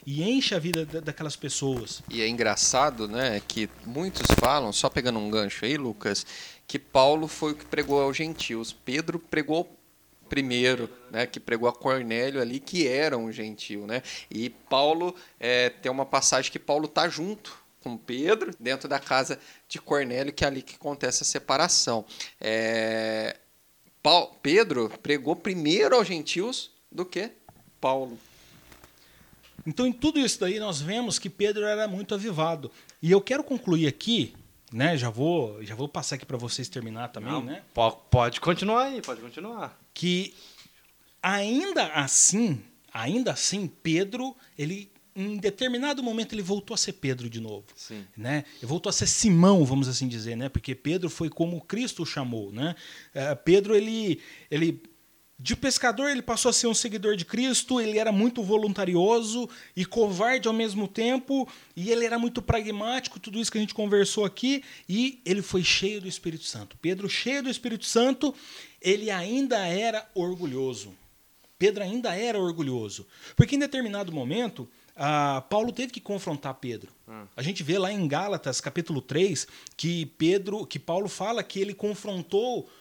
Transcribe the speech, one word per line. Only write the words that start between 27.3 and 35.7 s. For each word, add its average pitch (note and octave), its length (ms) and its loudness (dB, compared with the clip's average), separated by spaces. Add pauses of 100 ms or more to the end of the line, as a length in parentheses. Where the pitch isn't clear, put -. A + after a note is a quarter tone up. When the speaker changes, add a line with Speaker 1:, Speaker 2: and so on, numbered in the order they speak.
Speaker 2:
Paulo. C3 380 -2 (1500)
Speaker 1:
Então, G3 180 0
em B3 80 2
tudo D4+ 260 0
isso B3 200 0
daí, F#3+ 180 0
nós F#3+ 240 -4
vemos G#3 380 -4
que F#3+ 100 -8
Pedro G#3 340 0
era G#3+ 240 0
muito G3+ 280 -6
avivado. E3 560 -2 (280)
E D#3+ 120 4
eu G3 100 8
quero C#4 220 -2
concluir F3 420 2
aqui, E3+ 480 0 (400)
né, D3 240 2
já B2 140 -2
vou, A#2+ 520 0
já G#2+ 120 -12